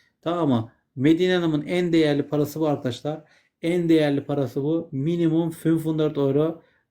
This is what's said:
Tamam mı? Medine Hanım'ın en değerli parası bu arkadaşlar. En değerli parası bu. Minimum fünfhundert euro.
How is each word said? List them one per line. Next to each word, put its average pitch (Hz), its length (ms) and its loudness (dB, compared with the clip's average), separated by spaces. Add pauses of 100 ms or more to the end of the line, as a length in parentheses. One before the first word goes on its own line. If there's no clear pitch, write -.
(220)
Tamam 165 280 -2
mı? 117 220 0 (240)
Medine 165 400 2
Hanım'ın 160 260 0
en 175 320 -2
değerli 147 340 2
parası 147 320 -2
bu 156 80 0
arkadaşlar. 147 560 -4 (380)
En 170 280 0
değerli 147 340 4
parası 139 400 -2
bu. 160 280 -2
Minimum 165 600 0
fünfhundert 156 680 -2
euro. 147 440 0 (300)